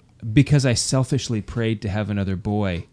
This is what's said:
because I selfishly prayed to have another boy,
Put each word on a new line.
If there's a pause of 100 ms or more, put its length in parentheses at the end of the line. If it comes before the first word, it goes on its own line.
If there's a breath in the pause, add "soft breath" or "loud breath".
(320)
because
I
selfishly
prayed
to
have
another
boy,